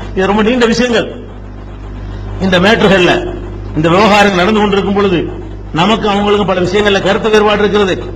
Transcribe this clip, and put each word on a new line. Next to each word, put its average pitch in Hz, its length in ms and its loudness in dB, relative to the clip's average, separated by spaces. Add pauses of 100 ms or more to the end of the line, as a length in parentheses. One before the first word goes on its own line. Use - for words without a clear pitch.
(140)
இது 190 120 0
ரொம்ப 208 160 2
நீண்ட 240 240 2
விஷயங்கள். 233 420 0 (1300)
இந்த 185 180 2
மேட்டர்கள்ல, 185 540 4 (640)
இந்த 160 120 2
விவகாரங்கள் 202 540 4
நடந்து 208 180 2
கொண்டிருக்கும் 202 340 0
பொழுது, 196 240 2 (540)
நமக்கு 202 360 0
அவங்களுக்கு 202 360 0
பல 180 160 0
விஷயங்கள்ல 196 420 0
கருத்து 202 280 0
வேறுபாடு 208 320 2
இருக்கிறது. 196 320 0 (220)